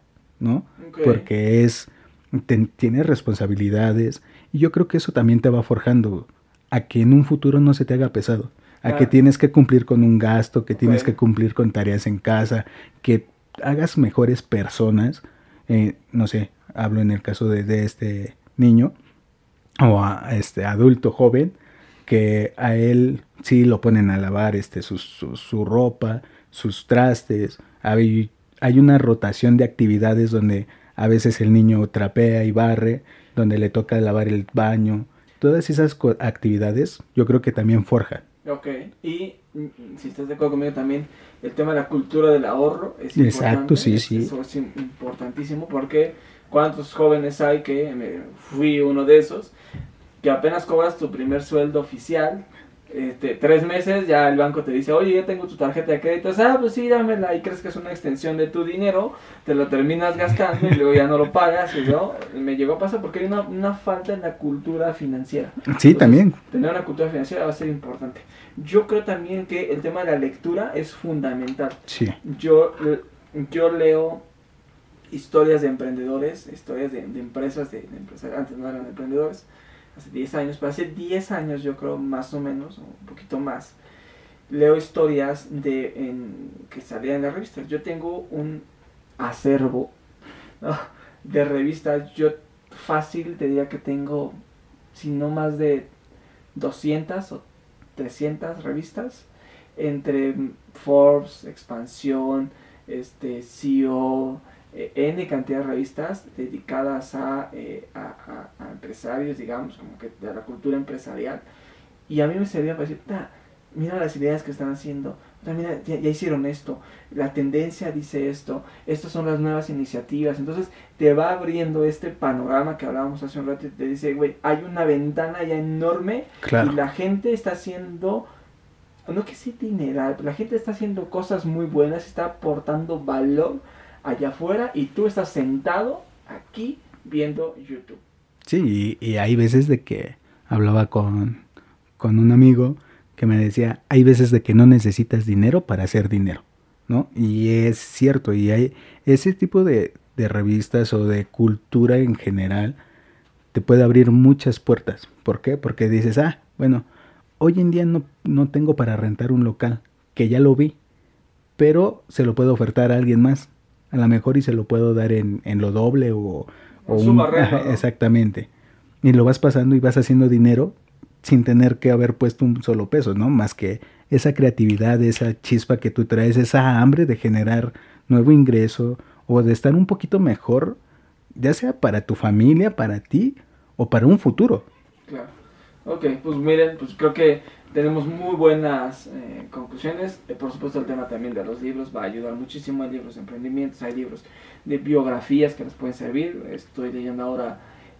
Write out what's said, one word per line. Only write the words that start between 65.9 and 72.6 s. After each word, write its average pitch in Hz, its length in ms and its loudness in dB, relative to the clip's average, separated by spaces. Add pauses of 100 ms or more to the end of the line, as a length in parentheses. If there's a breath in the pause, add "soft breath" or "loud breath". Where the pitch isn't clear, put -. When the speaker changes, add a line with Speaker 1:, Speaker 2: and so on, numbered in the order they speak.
Speaker 1:
también. 151 360 6 (160)
Speaker 2:
tener 135 220 -2
una 175 140 -6
cultura 156 240 -4
financiera 160 340 -6
va 156 60 -4
a 151 40 -6
ser 156 140 -8
importante. 139 540 -12 (340 soft breath)
Yo 190 320 0
creo 208 160 -2
también 185 440 -8
que 180 260 -6
el 147 80 -8
tema 170 240 -6
de 160 80 -2
la 147 40 0
lectura 165 560 -6
es 156 200 -8
fundamental. 135 800 -8 (120)
Speaker 1:
Sí. - 220 -4 (320)
Speaker 2:
Yo, 160 340 4 (800)